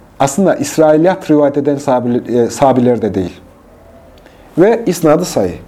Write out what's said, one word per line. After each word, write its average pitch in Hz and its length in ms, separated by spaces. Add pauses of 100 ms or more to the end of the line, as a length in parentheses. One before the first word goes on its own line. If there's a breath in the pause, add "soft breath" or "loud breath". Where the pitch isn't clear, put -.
(220)
aslında 165 340
İsrailiyat 156 760
rivayet 147 260
eden 143 200
sahabi-, 123 640
e, 113 120
sahabiler 123 520
de 101 120
değil. 90 260 (1160 loud breath)
Ve 220 280
isnadı 165 380
sahih. 95 300 (140)